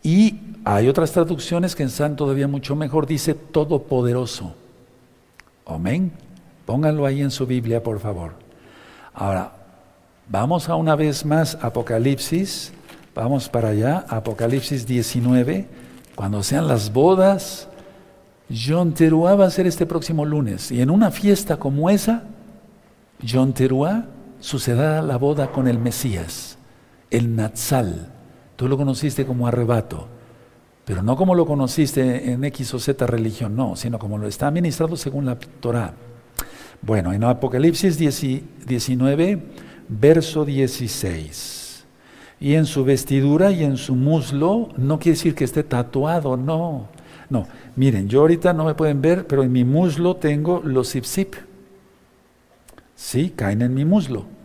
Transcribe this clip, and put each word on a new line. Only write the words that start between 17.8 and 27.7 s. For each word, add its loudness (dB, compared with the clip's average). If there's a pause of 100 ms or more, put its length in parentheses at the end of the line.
Yom 0
Teruá 6
va 8
a 2
ser 0
este 0
próximo -2
lunes. -2
Y 0
en 4
una 6
fiesta 2
como 0
esa, 2 (1000)
Yom 2
Teruá, 0 (340)
sucederá 0
la -2
boda 0
con 0
el 2
Mesías, -6 (520)
el 0
Natsal. -2 (440)